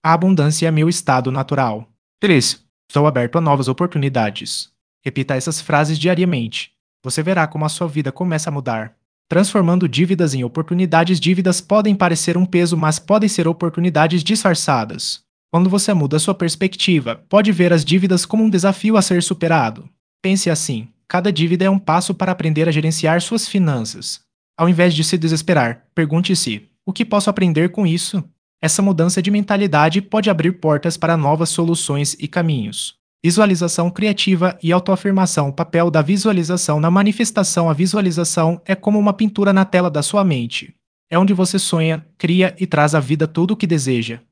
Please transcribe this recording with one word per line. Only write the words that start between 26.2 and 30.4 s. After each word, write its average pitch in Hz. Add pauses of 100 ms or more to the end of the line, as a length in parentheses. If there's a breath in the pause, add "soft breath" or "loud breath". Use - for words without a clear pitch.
"O 190
que 226
posso 208
aprender 175
com 196
isso?" 170 (380)
Essa 160
mudança 180
de 180
mentalidade 196
pode 208
abrir 170